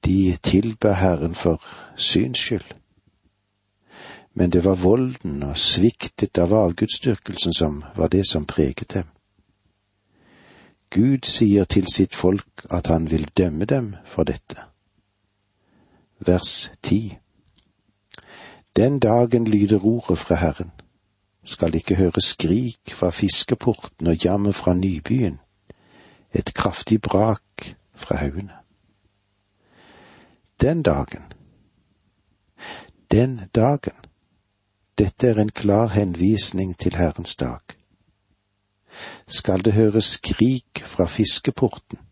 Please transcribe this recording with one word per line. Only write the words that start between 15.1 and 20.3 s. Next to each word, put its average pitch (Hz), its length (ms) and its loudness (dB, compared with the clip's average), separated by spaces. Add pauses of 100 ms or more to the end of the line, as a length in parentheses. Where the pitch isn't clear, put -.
Vers - 500 0 (120)
ti. 107 360 -2 (1600)
"Den 135 220 4
dagen 117 460 2
lyder 104 400 2
ordet 110 340 0
fra - 160 -2